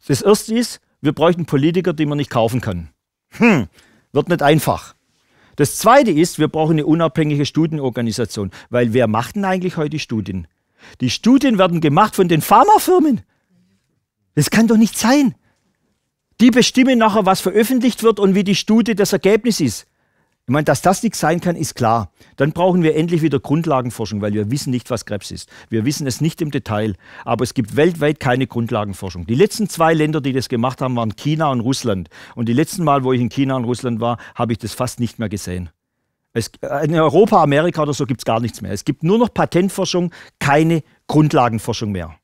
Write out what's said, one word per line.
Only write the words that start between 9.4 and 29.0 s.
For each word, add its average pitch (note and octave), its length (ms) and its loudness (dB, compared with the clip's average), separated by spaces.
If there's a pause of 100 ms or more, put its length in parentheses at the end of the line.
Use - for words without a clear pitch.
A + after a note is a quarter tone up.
eigentlich F#3 320 -2
heute D3+ 140 -4
die D3+ 100 -6
Studien? F#2+ 480 -6 (540)
Die B2+ 80 0
Studien B3+ 480 2
werden F3 240 2
gemacht F3+ 340 2
von F3+ 140 2
den D#3+ 120 2
Pharmafirmen. D#4 800 4 (1120)
Das D3 140 0
kann A3 180 2
doch A3 100 4
nicht A3+ 200 2
sein. B3+ 380 2 (1040)
Die B3 120 8
bestimmen B3+ 480 4
nachher, G#3+ 260 2
was F#3+ 160 2
veröffentlicht A3 600 0
wird A3 180 2
und G3 140 4
wie G3 120 2
die G3 100 2
Studie A3 400 2
das F#3+ 160 0
Ergebnis G#3+ 480 0
ist. B2+ 280 -4 (600)
Ich B2 40 -2
meine, D3 140 0
dass C#3+ 160 2
das F#3 220 2
nicht A3+ 120 -2
sein E3 240 0
kann, E3+ 160 -2
ist E3 200 -8
klar. A2+ 360 0 (240)
Dann C#3+ 160 0
brauchen F3+ 300 2
wir D#3 140 2
endlich E3 260 0
wieder D3 180 0
Grundlagenforschung, B2+ 840 -2
weil G#2 120 -4
wir G#2 160 -2
wissen C3+ 220 -4
nicht, B2 180 -6
was A#2 160 -6
Krebs - 240 -10
ist. - 180 -14 (220)
Wir A2 160 -2
wissen C#3+ 220 -4
es B2 120 -6
nicht D#3 220 -2
im D3+ 80 -4
Detail. A2 460 -4 (280)
Aber A#2+ 200 -2
es A#2+ 100 -6
gibt G#2 220 -4
weltweit D3+ 440 0
keine B2+ 280 0
Grundlagenforschung. G#2 800 -6